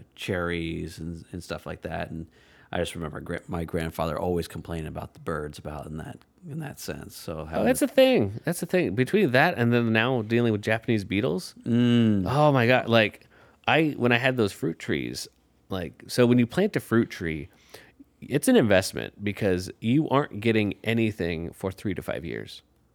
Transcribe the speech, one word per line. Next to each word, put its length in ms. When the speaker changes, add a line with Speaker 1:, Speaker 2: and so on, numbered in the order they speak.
Speaker 1:
cherries 840
and, 320
and 100
stuff 240
like 180
that. 260
And 180
I 100
just 160
remember 260
gra-, 260
my 160
grandfather 560
always 300
complaining 380
about 260
the 80
birds 360
about 300
in 100
that, 200
in 100
that 220
sense. 340
So 300
how 160
Speaker 2:
Oh, 20
that's 160
Speaker 1:
the 80
Speaker 2:
the 60
thing. 500
That's 160
the 60
thing. 280
Between 380
that 260
and 140
then 220
now 300
dealing 280
with 100
Japanese 440
beetles. 500
Speaker 1:
Mm. 640
Speaker 2:
Oh 220
my 160
God. 220
Like, 360
I, 300
when 140
I 60
had 180
those 160
fruit 280
trees, 500
like, 380
so 180
when 140
you 60
plant 300
a 60
fruit 280
tree, 380
it's 280
an 80
investment 640
because 560
you 300
aren't 320
getting 320
anything 720
for 180
three 220
to 80
five 240
years. 380